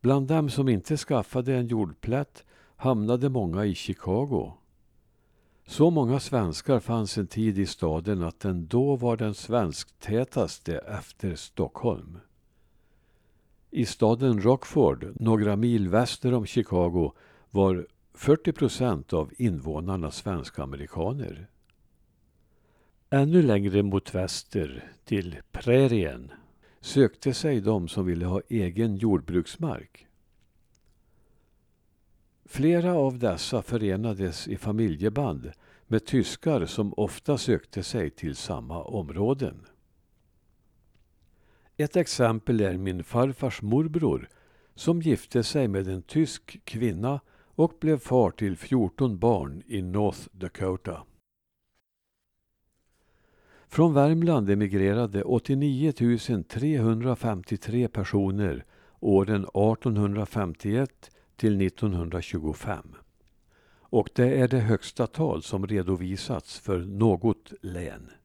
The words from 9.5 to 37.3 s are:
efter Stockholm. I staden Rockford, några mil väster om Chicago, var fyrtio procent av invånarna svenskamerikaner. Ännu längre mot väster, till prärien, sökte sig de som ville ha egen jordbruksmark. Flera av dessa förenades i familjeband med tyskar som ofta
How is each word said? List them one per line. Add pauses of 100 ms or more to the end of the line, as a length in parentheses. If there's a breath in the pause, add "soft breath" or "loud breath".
efter
Stockholm. (1600)
I
staden
Rockford,
några
mil
väster
om
Chicago, (360 soft breath)
var (260)
fyrtio
procent
av
invånarna
svenskamerikaner. (1600)
Ännu
längre
mot
väster, (140)
till (160)
prärien, (480 soft breath)
sökte
sig
de
som
ville
ha
egen
jordbruksmark. (2500)
Flera
av
dessa
förenades
i
familjeband (360 soft breath)
med
tyskar
som
ofta